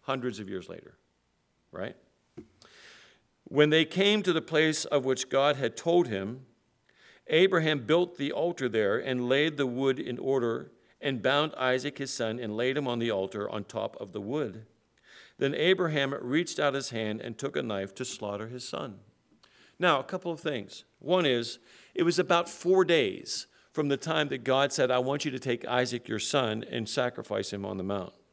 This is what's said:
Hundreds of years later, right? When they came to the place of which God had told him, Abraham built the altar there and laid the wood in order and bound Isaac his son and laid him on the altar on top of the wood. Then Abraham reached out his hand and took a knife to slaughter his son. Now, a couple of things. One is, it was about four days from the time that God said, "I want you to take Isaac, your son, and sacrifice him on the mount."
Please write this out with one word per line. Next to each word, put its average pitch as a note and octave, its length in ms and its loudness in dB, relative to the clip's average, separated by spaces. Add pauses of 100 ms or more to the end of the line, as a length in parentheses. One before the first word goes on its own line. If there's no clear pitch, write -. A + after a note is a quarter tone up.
Hundreds B2 380 -4
of G2+ 80 -10
years F#2 220 -8
later, - 300 -16 (720)
right? F#2+ 240 -8 (1500)
When D3+ 260 4
they D#3+ 140 6
came G3+ 360 2
to F#3 120 2
the D#3+ 80 0
place D#3 440 2
of C3+ 200 0
which C3 240 -2
God C#3 260 4
had C3+ 200 -2
told E3 340 2
him, A2 360 -6 (800)
Abraham D#3+ 640 4
built F3 300 2
the C#3 140 -4
altar C3+ 380 -2
there G#2+ 300 2
and B2 280 -2
laid C#3+ 300 2
the C#3 80 2
wood B2+ 340 0
in A#2+ 200 -6
order B2+ 520 0 (300)
and C3+ 200 -2
bound C#3+ 340 2
Isaac C3 420 0
his C3+ 140 -6
son A2+ 280 -2
and G#2+ 160 -6
laid B2+ 220 0
him C#3+ 100 -2
on A#2+ 120 -2
the A#2 120 0
altar G2+ 380 -2
on G#2+ 140 -6
top G#2+ 360 -6
of G2+ 120 -12
the G#2 100 -8
wood. A2 440 -4 (720)
Then C#3 160 0
Abraham D#3 680 2
reached D#3 380 -2
out D3 140 2
his C3+ 180 -4
hand A2 300 -2
and A#2 160 -8
took C#3+ 200 -4
a D3 40 0
knife G2+ 340 -4
to C3 100 -8
slaughter G#2 420 -8
his B2 200 -12
son. A2+ 320 -8 (800)
Now, E3 220 2
a B2+ 40 -6
couple F3+ 280 -6
of D#3 80 -8
things. A#2+ 460 -6 (140)
One F3 260 2
is, A#2+ 340 0 (340)
it E3 100 0
was E3+ 140 2
about E3+ 300 2
four F#3 380 4
days C#3+ 600 0 (260)
from D3 180 0
the C#3 80 2
time D#3 320 -2
that C3 160 -6
God C3+ 260 2
said, C3+ 180 2
"I B2+ 100 4
want C3+ 260 -2
you D3 60 -2
to B2+ 80 -6
take B2 260 -4
Isaac, B2 420 0
your G#2+ 120 -2
son, A2+ 440 0
and A#2 240 -6
sacrifice A2+ 640 -2
him G2 140 -6
on G2 120 -6
the F#2 60 -4
mount." F#2+ 300 -4 (200)